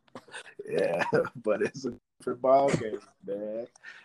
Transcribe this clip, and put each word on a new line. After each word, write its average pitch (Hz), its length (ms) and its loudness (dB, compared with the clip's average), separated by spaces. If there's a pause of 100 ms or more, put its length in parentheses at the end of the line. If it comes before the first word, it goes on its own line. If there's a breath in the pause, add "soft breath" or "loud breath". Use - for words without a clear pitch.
(680 loud breath)
Yeah, 85 440 0
<laughs> - 320 0
but 104 180 2
it's 120 240 -2
a 117 80 -4 (260)
different 123 220 -6
ball 135 280 6
game, 110 300 0 (260)
man. 113 420 -6 (380 loud breath)